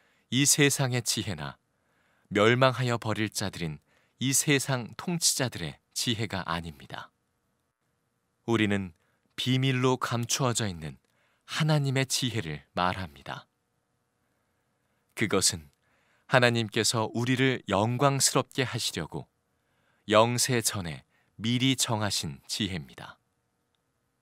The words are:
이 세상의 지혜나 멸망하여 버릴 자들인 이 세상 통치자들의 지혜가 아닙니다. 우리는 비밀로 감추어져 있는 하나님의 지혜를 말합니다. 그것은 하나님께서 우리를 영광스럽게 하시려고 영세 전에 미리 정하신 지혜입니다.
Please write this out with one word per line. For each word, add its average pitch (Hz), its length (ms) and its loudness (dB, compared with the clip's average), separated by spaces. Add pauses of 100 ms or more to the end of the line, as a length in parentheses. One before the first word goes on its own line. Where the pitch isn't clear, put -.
(300)
이 135 160 2
세상의 135 560 2
지혜나 76 540 -6 (720)
멸망하여 120 720 4
버릴 107 300 -2
자들인 82 500 -6 (400)
이 131 140 -2
세상 135 640 0
통치자들의 117 840 -2 (140)
지혜가 98 540 -4
아닙니다. 85 640 -8 (1400)
우리는 101 460 2 (440)
비밀로 131 640 2
감추어져 117 680 -2
있는 80 300 -10 (460)
하나님의 139 600 0
지혜를 95 640 -4
말합니다. 90 760 -4 (1700)
그것은 92 560 0 (560)
하나님께서 117 880 2
우리를 123 560 0
영광스럽게 123 960 2
하시려고 85 640 -6 (800)
영세 117 520 4
전에 85 440 -4 (320)
미리 123 400 0
정하신 101 720 -2
지혜입니다. - 720 -8 (1040)